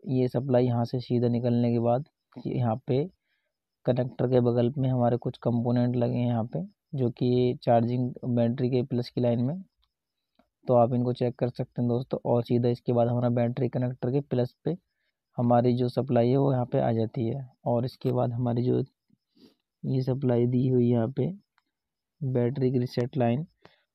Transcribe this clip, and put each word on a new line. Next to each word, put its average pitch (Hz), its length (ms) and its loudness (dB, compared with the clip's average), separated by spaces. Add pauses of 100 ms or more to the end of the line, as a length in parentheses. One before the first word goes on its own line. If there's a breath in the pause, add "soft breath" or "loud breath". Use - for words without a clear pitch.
ये 127 200 0
सप्लाई 127 380 0
यहाँ 120 200 0
से 123 140 -4
सीधा 120 300 0
निकलने 120 420 0
के 117 80 0
बाद 120 260 0 (320)
यहाँ 123 380 -2 (120)
पे 135 160 0 (840)
कनेक्टर 127 420 -2
के 123 140 4
बगल 120 360 2
में 131 120 0
हमारे 120 300 2
कुछ - 200 -6
कंपोनेंट 120 560 0
लगे 123 220 0
हैं 123 100 0
यहाँ 117 180 -2
पे, 156 180 -6 (300)
जो 131 180 0
कि 123 520 0
चार्जिंग 120 480 2 (160)
बैटरी 120 420 0
के 127 140 0
प्लस 123 260 -4
की - 120 -4
लाइन 120 200 2
में। 160 220 -4 (1000)
तो 131 100 2
आप 120 180 4
इनको 123 200 0
चेक 123 220 -2
कर 127 140 -2
सकते - 320 -6
हैं 120 60 0
दोस्तों। 120 380 -2
और 120 180 2
सीधा 120 260 2
इसके 120 240 -2
बाद 117 140 2
हमारा 123 240 0
बैटरी 120 380 0
कनेक्टर 123 420 -4
के 139 100 0
प्लस 123 320 -4 (120)
पे 156 100 -2 (600)
हमारी 120 380 4
जो 123 140 0
सप्लाई 123 400 0
है 131 80 2
वो 139 160 2
यहाँ 123 120 0
पे 135 140 -2
आ 127 120 0
जाती 113 360 -2
है। 131 180 -6 (200)
और 120 200 0
इसके 127 260 -4
बाद 123 220 -2
हमारी 120 300 -2
जो 123 180 2 (1040 soft breath)
ये 135 200 -2
सप्लाई 127 440 2
दी 123 200 0
हुई 123 160 4
है 120 60 4
यहाँ 117 200 2
पे 131 180 -4 (960)
बैटरी 131 500 0
की 135 80 0
रीसेट 123 380 -4
लाइन, 120 280 0 (500 soft breath)